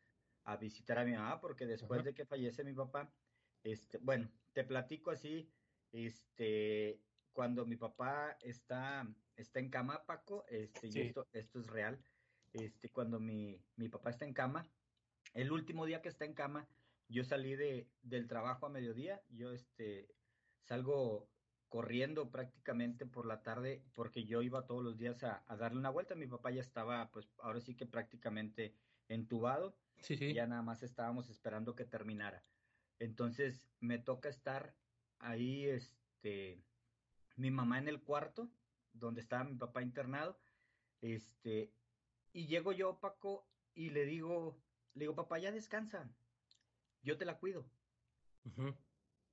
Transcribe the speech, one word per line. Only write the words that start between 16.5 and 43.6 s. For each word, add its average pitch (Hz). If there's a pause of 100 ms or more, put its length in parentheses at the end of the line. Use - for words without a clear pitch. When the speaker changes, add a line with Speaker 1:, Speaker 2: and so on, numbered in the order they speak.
Speaker 1:
yo 120
salí 135
de, 135 (160)
del 120
trabajo 123
a -
mediodía, 135
yo, 123
este, 107 (540)
salgo 127 (400)
corriendo 127
prácticamente 120
por 123
la 110
tarde 127 (100)
porque 113
yo 117
iba 127
todos 123
los 113
días 120
a, 107
a 113
darle 117
una 135
vuelta. 185
Mi 151
papá 123
ya 127
estaba, 117
pues, 107 (120)
ahora 117
sí 120
que 127
prácticamente 110 (320)
entubado. 120 (220)
Speaker 2:
Sí, -
sí. 143
Speaker 1:
Ya 117
nada 120
más 117
estábamos 120
esperando 110
que -
terminara. 104 (560)
Entonces, 120 (120)
me 120
toca 127
estar 135 (440)
ahí, 127
este, 98 (760)
mi 131
mamá 123
en 143
el 151
cuarto 147 (420)
donde 117
estaba 123
mi 139
papá 120
internado, 139 (600)
este, 110 (640)
y 170
llego 165
yo, 185
Paco, 196 (260)